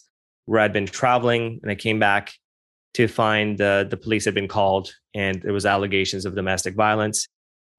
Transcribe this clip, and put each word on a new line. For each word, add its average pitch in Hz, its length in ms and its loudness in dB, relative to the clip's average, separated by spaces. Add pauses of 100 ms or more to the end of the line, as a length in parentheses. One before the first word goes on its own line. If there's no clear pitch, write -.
(460)
where 110 160 2
I'd 104 120 2
been 101 120 0
traveling, 120 760 0
and 104 100 -6
I 98 40 -2
came 107 240 -2
back 101 340 2 (600)
to 117 140 4
find 107 500 0
the, 101 320 2
the 98 80 -6
police 110 280 -2
had 104 100 0
been 98 120 -2
called, 95 460 0 (200)
and 98 280 -2
there 101 120 -4
was 101 120 -2
allegations 98 600 0
of 95 100 -6
domestic 92 400 -2
violence. 107 520 0 (520)